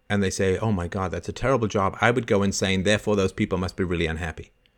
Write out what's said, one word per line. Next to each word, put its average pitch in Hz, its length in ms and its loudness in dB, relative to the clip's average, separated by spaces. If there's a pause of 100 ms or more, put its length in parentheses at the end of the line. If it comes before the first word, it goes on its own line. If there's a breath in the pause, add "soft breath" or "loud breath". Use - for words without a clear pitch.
and 101 140 2
they 95 60 2
say, 92 280 2
"Oh 110 140 0
my 87 160 -2
God, 95 240 -4
that's 87 180 -8
a - 40 -6
terrible 123 340 0
job. 98 340 0
I 113 80 4
would 120 160 0
go 101 160 2
insane. 95 420 0
Therefore, 104 320 2
those 95 180 2
people 98 240 -2
must 90 180 -4
be 95 80 0
really 85 240 0
unhappy." 80 440 -6 (260)